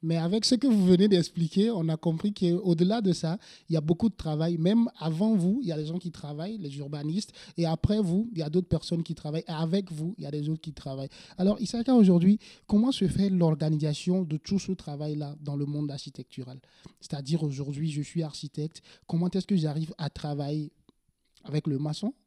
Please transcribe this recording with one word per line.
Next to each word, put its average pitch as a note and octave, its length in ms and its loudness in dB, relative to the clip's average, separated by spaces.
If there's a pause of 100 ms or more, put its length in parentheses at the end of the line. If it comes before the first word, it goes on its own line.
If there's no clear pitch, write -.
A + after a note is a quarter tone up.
Mais E3 140 -2
avec F3 300 0
ce - 80 4
que A#3+ 120 0
vous G#3+ 200 6
venez F#3 220 8
d'expliquer, F#3 600 2
on F3 200 -2
a D#3 80 -2
compris E3 340 -2
qu'au-delà F3+ 680 2
de F#3+ 100 2
ça, E3+ 260 -2 (300)
il E3 60 0
y - 20 4
a D#3 60 0
beaucoup E3 260 2
de F#3+ 60 -2
travail. D#3+ 420 -2
Même G#3+ 420 2
avant E3 380 0
vous, F#3 240 2
il A#3 80 -4
y E3 40 -2
a D3+ 40 -2
des D3+ 80 -4
gens E3 140 -6
qui F3 120 -8
travaillent, D#3 460 -10
les C#3+ 220 -10
urbanistes. D3 540 -6 (260)
Et E3+ 80 0
après F3+ 340 0
vous, G3 320 0
il E3+ 60 -6
y D#3+ 40 -2
a D3+ 60 -4
d'autres F3+ 180 0
personnes E3+ 360 -2
qui E3 120 -6
travaillent. D#3 320 -6
Et F3 60 -8
avec E3 400 -2
vous, D#3+ 240 -6
il D3+ 80 -12
y - 20 -10
a C#3+ 40 -10
des D3 180 -4
autres D#3 140 -4
qui D#3 100 -12
travaillent. C3+ 380 -10 (260)
Alors, G3 240 2
Isaka, A#3 340 0
aujourd'hui, F#3+ 440 8 (280)
comment A3+ 260 4
se G3 160 0
fait F3+ 200 2
l'organisation D#3+ 960 2
de D#3 160 -4
tout G3 200 -2
ce F#3+ 140 -4
travail-là D3+ 680 -6
dans C#3+ 160 -8
le C#3+ 120 -2
monde D3 240 -4
architectural ? C3 680 -14 (440)
C'est-à-dire, D3 400 -4
aujourd'hui, C#3+ 480 -4
je D3 100 -4
suis D#3+ 220 -4
architecte. D3+ 580 -8 (260)
Comment E3+ 220 -2
est-ce F#3 180 -4
que G3+ 100 2
j'arrive D#3 420 -2
à D3+ 100 -6
travailler D3 640 -6 (720)
avec D3 220 -2
le C3+ 120 0
maçon D3+ 360 -4 (120)